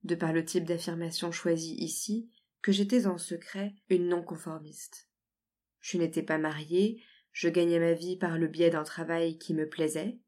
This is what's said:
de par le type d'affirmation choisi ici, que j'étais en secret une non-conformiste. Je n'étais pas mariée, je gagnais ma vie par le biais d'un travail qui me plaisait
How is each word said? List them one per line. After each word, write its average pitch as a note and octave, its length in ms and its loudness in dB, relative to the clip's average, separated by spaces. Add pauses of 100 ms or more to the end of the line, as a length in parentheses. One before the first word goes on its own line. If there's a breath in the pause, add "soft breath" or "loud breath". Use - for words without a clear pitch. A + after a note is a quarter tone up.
de E3+ 120 0
par E3 180 0
le E3 100 2
type E3+ 220 0
d'affirmation E3+ 640 -4
choisi E3 440 0
ici, A3 540 -4 (320 soft breath)
que G3 120 4
j'étais G3+ 340 4
en F3+ 100 0
secret F#3+ 560 -8 (160)
une F3 200 4
non-conformiste. D#3+ 1000 -6 (720)
Je - 180 -6
n'étais E3 240 0
pas D#3+ 160 0
mariée, D#3 640 0 (300 loud breath)
je - 160 -2
gagnais E3+ 320 4
ma E3+ 140 4
vie F3 240 -4
par E3+ 200 -2
le E3 100 2
biais D#3+ 220 6
d'un D#3+ 140 2
travail E3 540 -2
qui E3 160 -6
me D#3 140 0
plaisait D#3+ 600 -2